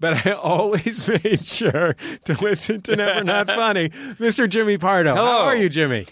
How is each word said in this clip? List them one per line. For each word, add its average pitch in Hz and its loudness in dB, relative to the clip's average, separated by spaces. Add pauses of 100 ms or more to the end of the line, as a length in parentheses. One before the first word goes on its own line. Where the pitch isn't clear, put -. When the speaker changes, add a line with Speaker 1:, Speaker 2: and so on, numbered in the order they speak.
Speaker 1:
but 160 0
I 196 2
<laughs> 202 -6
always 190 0
made 208 0
sure 165 0 (300)
to 165 -2 (100)
listen 208 -2
to 214 -2
Never 202 0
Not 202 0
Speaker 2:
<laughs> - -
Speaker 1:
Funny. 202 0 (280)
Mister 226 2
Jimmy 208 0
Pardo. 175 2
Speaker 2:
Hello. 214 2
Speaker 1:
How 233 2
are 262 2
you, 202 2
Jimmy? 135 -2